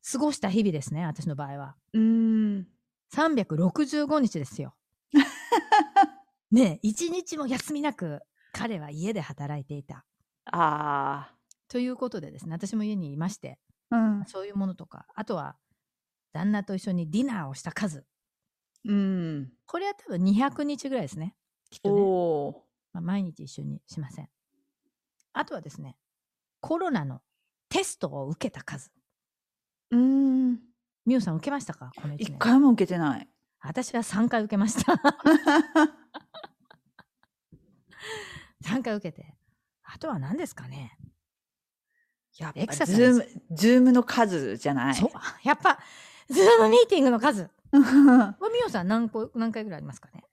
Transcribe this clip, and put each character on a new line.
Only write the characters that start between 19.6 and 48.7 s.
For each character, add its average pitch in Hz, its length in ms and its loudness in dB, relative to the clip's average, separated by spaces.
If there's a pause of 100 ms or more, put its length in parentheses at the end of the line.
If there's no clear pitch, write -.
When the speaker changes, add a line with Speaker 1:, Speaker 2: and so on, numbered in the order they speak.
Speaker 1:
こ 339 140 -8
れ 392 80 -4
は 403 80 -4
多 - 120 -20
分 185 160 -2
二 196 120 4
百 269 280 -2
日 285 240 -6
ぐ 269 80 -4
ら 226 60 -4
い - 20 -6
で 135 60 -8
す - 100 -12
ね。 165 160 -10 (340)
き - 80 -20
っ - 40 -20
と 202 120 0
ね。 202 80 4
Speaker 2:
お 170 500 0
ー。 139 40 -16 (380)
Speaker 1:
ま 180 60 -12
あ、 - 20 -10
毎 190 220 -4
日 160 200 -12
一 139 60 -16
緒 147 140 -14
に 143 220 -10
し - 140 -14
ま 139 100 -12
せ - 120 -16
ん。 - 80 -20 (1040)
あ 285 100 -6
と 320 100 -10
は 190 80 -12
で 143 80 -18
す - 120 -18
ね、 135 160 -18 (640)
コ 320 160 -4
ロ 349 120 -4
ナ 190 140 -2
の 131 180 -10 (480)
テ 381 140 -2
ス - 140 -10
ト 170 120 -8
を 139 200 -10
受 185 200 -6
け - 20 -8
た - 120 -20
数。 - 280 -14 (1000)
Speaker 2:
う 240 60 2
ー - 20 6
ん。 262 600 2 (460)
Speaker 1:
み 247 120 2
お 233 40 2
さ 185 100 -4
ん 156 40 -2
受 160 100 -6
け 277 60 -4
ま 285 80 -6
し - 60 -12
た - 80 -12
か？ 127 220 -18
こ - 120 -12
の 147 80 -8
一 214 140 -8
年。 139 80 -12
Speaker 2:
一 - 20 -18
回 240 200 6
も 277 100 8
受 208 160 6
け 180 80 -4
て 180 40 -2
な 147 240 -2
い。 - 80 -20 (300)
Speaker 1:
私 220 360 -8
は 233 80 -2
三 220 260 0
回 220 140 0
受 214 80 -6
け 208 60 0
ま 208 100 2
し 233 160 -2
た。 349 160 2
Speaker 2:
<laughs> - 20 -6 (3500)
Speaker 1:
三 233 220 -4
回 220 120 -4
受 180 160 -8
け - 40 -20
て。 - 220 -20 (460)
あ - 160 -20
と 320 100 -10
は 190 100 -6
何 143 180 -6
で 339 80 -6
す - 100 -16
か 127 120 -14
ね？ 131 300 -16 (1400)
Speaker 2:
や 156 120 -10
っ - 40 -14
ぱ 135 60 -14
Speaker 1:
エ 220 80 -4
ク - 80 -10
サ - 100 -2
サ 175 60 -2
イ 202 40 2
ズ。 240 80 8 (480)
Speaker 2:
Zoom、 233 320 6
Zoom 254 80 8
の 247 120 6
数 165 540 0
じ - 100 -4
ゃ 143 60 2
な 131 180 0
い？ 127 40 0
Speaker 1:
そ 175 120 2
う。 - 40 -2 (320)
や 285 100 2
っ 294 80 2
ぱ、 349 180 2 (500)
Zoom 440 400 8
ミ 466 160 8
ー - 20 -20
テ 392 100 2
ィ 269 40 4
ン 277 40 6
グ 254 60 6
の 233 80 2
数。 220 300 0 (100)
Speaker 2:
<laughs> - 120 -10
Speaker 1:
こ 277 60 8
れ、 285 40 10 (720)
み 480 120 0
お 381 40 -4
さ 208 140 -4